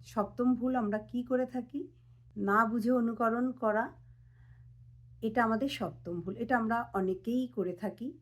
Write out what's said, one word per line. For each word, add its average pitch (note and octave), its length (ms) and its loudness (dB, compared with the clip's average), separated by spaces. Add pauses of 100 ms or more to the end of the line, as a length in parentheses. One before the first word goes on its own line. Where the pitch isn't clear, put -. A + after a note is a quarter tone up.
(120)
সপ্তম A#3 360 0 (100)
ভুল B3+ 140 -2 (100)
আমরা G#3 160 0 (120)
কি B3 100 -4 (100)
করে B3+ 240 2
থাকি? B3+ 260 -6 (680)
না G#3 100 6 (120)
বুঝে A#3 300 2
অনুকরণ A#3 460 2 (160)
করা, A3 220 4 (1400)
এটা A3 200 0
আমাদের A3+ 320 0
সপ্তম F3 440 -6
ভুল। F#3+ 200 -6
এটা A#3+ 180 2
আমরা A3+ 180 0 (220)
অনেকেই F#3+ 440 0 (120)
করে F3+ 260 -2
থাকি A#3 260 -6 (140)